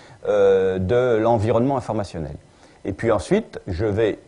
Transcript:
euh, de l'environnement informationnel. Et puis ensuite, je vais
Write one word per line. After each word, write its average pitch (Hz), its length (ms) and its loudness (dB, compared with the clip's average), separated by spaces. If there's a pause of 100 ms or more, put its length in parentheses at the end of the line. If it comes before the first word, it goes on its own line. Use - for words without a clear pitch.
(280)
euh, 95 520 4
de 120 420 2
l'environnement 117 560 2
informationnel. 90 580 -8 (500)
Et 101 60 -4
puis 113 200 -2
ensuite, 175 560 -2
je 95 180 -4
vais 104 320 0 (100)